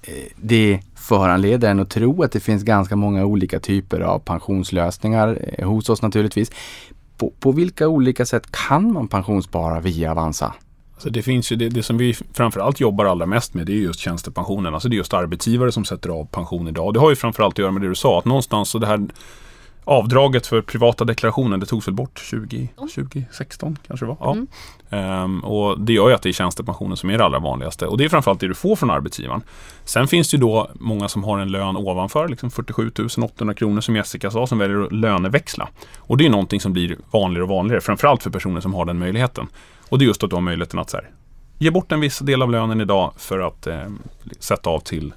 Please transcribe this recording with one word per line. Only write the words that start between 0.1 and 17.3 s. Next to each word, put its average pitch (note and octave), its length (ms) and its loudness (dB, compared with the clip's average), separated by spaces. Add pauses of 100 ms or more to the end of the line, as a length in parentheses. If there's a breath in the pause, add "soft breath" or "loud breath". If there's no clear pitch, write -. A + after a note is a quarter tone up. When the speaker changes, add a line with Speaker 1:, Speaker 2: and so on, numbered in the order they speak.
Speaker 1:
det G#2+ 440 4 (160)
föranleder G2+ 760 4
en G2 80 4
att F#2+ 100 0
tro C3+ 340 2
att B2+ 80 0
det G#2+ 80 0
finns G2+ 240 0
ganska G2+ 320 2
många G2+ 300 2
olika F#2+ 340 0
typer G2 400 -2
av F2 200 0
pensionslösningar, G2 1200 0 (180)
eh, F2+ 100 -2
hos G#2+ 220 0
oss A2 120 2
naturligtvis. G#2+ 500 0 (680 loud breath)
På, - 220 -4
på C3+ 120 4
vilka D#3 360 2
olika C3 380 2
sätt - 260 -2
kan G#3+ 420 2
man C3+ 140 -2
pensionsspara F2+ 720 0
via E2 320 -2
Avanza? D#2+ 420 -2 (400)
Speaker 2:
Alltså - 160 -8
det A#2 120 -2
finns B2 300 0
ju, A2+ 40 0
det, A#2 140 0
det A#2+ 140 -2
som A#2 140 -2
vi B2 160 2 (200)
framförallt A#2 460 0
jobbar G#2 260 2
allra F2 200 2
mest G#2+ 280 -2
med, E2+ 120 -4
det G2 60 -4
är G#2 60 0
just F2+ 220 -2
tjänstepensionen. F2 760 -4
Alltså D#2 160 -2
det A#2+ 60 2
är - 20 2
just F#2 160 -2
arbetsgivare G#2 580 0
som G#2+ 140 -2
sätter F2 240 -6
av D#2+ 160 -4
pension E2+ 420 -6
idag. E2 260 -2
Det A2+ 60 2
har D#3 100 8
ju C#3+ 60 4
framförallt A2 400 0